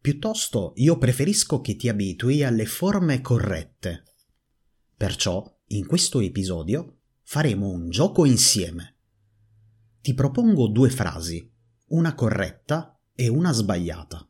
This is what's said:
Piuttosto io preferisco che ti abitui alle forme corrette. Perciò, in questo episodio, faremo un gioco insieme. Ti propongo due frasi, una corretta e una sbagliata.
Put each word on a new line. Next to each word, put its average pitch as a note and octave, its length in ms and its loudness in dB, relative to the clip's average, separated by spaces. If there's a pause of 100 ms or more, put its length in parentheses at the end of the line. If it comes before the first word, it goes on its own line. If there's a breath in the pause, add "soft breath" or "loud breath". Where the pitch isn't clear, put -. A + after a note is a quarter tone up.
Piuttosto C#3+ 760 -4
io D#3+ 200 4
preferisco C#3 600 0
che G#2+ 160 -4
ti A#2+ 120 -2
abitui A2 540 0
alle A#2 240 0
forme F3+ 540 0
corrette. F#2 800 -2 (960)
Perciò, - 680 -4
in G2+ 200 -6
questo E3+ 320 0
episodio, F#2 840 -4 (200)
faremo G#2+ 460 -2
un F2 220 -6
gioco D#3 340 2
insieme. F2 720 2 (1040)
Ti - 120 -4
propongo D3 540 4
due A#2+ 240 6
frasi, E2+ 580 -6 (420)
una E3 260 0
corretta A2+ 840 -4 (140)
e B2 140 0
una D#3 240 2
sbagliata. F2 760 -4